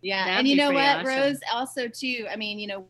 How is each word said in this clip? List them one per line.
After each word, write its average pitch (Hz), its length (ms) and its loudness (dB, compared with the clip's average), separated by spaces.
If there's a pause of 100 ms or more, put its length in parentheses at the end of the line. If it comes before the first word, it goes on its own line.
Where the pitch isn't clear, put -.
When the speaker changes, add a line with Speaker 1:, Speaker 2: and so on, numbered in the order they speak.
Speaker 1:
Yeah, 190 240 -2
Speaker 2:
That'd 185 140 2
Speaker 1:
and 254 100 4
you 285 60 6
Speaker 2:
be - 20 6
Speaker 1:
know 285 140 4
Speaker 2:
pretty 277 140 2
Speaker 1:
what, 285 120 4
Speaker 2:
awesome. 269 100 -2 (160)
Speaker 1:
Rose? 277 160 0 (140)
Also, 247 340 -4
too, 240 420 -6
I 202 60 -6
mean, 208 240 -8
you 208 80 -8
know 196 220 -10